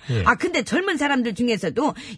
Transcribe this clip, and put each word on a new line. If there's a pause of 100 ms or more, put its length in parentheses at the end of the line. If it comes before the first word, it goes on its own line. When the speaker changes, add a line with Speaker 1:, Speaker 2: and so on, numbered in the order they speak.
(100)
Speaker 1:
예.
Speaker 2:
아,
근데
젊은
사람들
중에서도 (240)